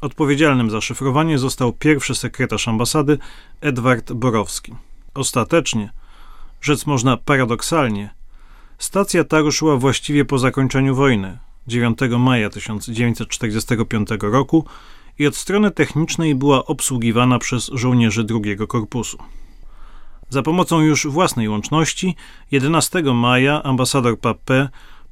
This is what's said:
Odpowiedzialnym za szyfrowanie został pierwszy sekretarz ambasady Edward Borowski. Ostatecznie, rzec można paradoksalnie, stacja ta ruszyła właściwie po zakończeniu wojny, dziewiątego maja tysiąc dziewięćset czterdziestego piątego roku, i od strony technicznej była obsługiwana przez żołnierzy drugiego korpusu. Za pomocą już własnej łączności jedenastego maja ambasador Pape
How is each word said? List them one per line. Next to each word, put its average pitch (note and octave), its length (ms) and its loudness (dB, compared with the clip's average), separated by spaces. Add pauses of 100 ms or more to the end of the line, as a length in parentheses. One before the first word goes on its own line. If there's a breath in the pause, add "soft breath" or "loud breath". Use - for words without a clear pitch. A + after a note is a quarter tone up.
Odpowiedzialnym C#3 720 2
za G#2+ 100 -2
szyfrowanie C#3 580 0
został B2 340 0
pierwszy C#3+ 420 2
sekretarz A#2+ 540 -4
ambasady C3+ 500 2 (420 loud breath)
Edward B2 520 0
Borowski. A2+ 640 -2 (400)
Ostatecznie, A#2+ 800 0 (680 soft breath)
rzec D3 260 0
można C3 300 2
paradoksalnie, A#2+ 920 0 (680 soft breath)
stacja F#3 460 0
ta D#3 160 2
ruszyła D3+ 360 2
właściwie C3+ 480 2
po C3+ 140 0
zakończeniu C3 560 2
wojny, A2+ 440 2 (280)
dziewiątego A#2+ 520 0
maja A#2+ 320 2
tysiąc G#2 380 -8
dziewięćset A#2 400 -2
czterdziestego A2 560 -2
piątego G#2 460 -2
roku, C#3 340 2 (540 loud breath)
i D3 80 2
od C#3 100 0
strony G3+ 340 2
technicznej D#3 640 0
była C3+ 300 2
obsługiwana A#2+ 760 0
przez - 360 -4
żołnierzy A#2 500 2
drugiego G#2 420 -2
korpusu. A2+ 520 -6 (1120 soft breath)
Za C3 140 -2
pomocą E3 380 2
już D#3 260 4
własnej C#3 420 0
łączności D3+ 680 -2 (340 loud breath)
jedenastego C#3+ 640 2
maja B2+ 480 2
ambasador B2+ 560 0
Pape C3 500 0 (440 soft breath)